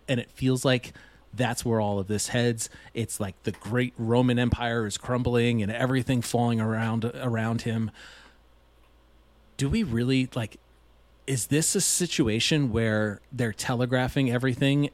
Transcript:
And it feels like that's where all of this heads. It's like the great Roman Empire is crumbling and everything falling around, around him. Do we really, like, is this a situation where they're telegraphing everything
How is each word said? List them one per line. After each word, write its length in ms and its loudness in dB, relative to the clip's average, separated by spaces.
And 120 0
it 120 -8
feels 340 0
like 260 2
that's 300 -2
where 160 0
all 180 0
of 100 -4
this 220 -2
heads. 400 0
It's 280 -4
like 220 -8
the 100 -4
great 440 -2
Roman 400 2
Empire 480 0
is 120 -6
crumbling 680 0
and 80 -2
everything 500 0
falling 380 0
around, 460 0
around 560 -2
him. 280 -2
Do 140 -2
we 140 2
really, 520 2
like, 220 -6
is 220 -2
this 280 2
a 60 2
situation 920 2
where 500 0
they're 220 -2
telegraphing 760 0
everything 640 2